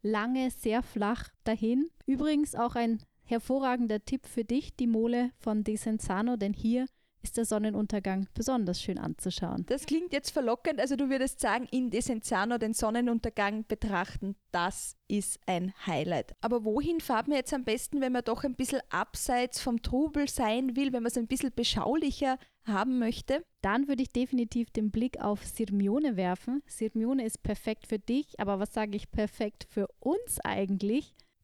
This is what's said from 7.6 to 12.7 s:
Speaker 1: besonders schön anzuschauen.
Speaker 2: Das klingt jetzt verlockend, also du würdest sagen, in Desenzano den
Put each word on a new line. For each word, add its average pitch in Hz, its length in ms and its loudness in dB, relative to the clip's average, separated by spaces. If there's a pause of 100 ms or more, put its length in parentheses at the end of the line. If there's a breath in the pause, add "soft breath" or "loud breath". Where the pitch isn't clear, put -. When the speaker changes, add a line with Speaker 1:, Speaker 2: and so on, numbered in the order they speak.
Speaker 1:
besonders 220 440 0
schön 185 200 -4
anzuschauen. - 680 -4
Speaker 2:
Das - 220 -2
klingt 330 260 0
jetzt 285 160 -2
verlockend, 254 500 0
also 254 160 2
du 262 140 0
würdest 269 300 0
sagen, 233 320 0
in 254 180 0
Desenzano 226 680 0
den 220 160 0